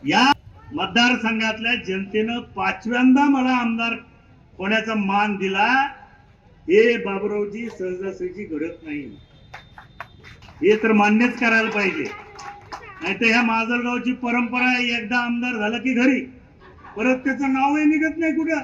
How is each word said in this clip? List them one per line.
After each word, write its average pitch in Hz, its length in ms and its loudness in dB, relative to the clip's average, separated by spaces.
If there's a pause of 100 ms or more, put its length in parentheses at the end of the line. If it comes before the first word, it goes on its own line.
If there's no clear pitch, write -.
(100)
या 240 220 6 (400)
मतदारसंघातल्या 220 1000 0
जनतेनं 208 640 -4
पाचव्यांदा 247 840 2
मला 254 320 2
आमदार 233 360 -2 (680)
होण्याचा 220 360 -2
मान 202 420 0
दिला, 190 300 0 (1000)
हे 226 280 6
बाबुरावजी 208 720 -4
सहजासहजी 185 760 -8
घडत 160 380 -8
नाही, 147 200 -10 (1600)
हे 208 140 6
तर 220 160 2
मान्यच 214 460 4
करायला 226 320 2
पाहिजे. 180 340 -2 (1000)
नाही 190 120 -4
तर 233 100 -2
ह्या 233 180 4
माजलगावची 240 680 -2
परंपरा 247 520 -2
आहे, 240 340 0
एकदा 226 200 -2
आमदार 240 340 -2
झाला 220 260 -2
की 254 160 -2
घरी, 247 260 4 (760)
परत 254 200 2
त्याचं 269 360 -2
नावही 277 320 2
निघत 311 340 2
नाही 320 140 0
कुठं. 320 320 0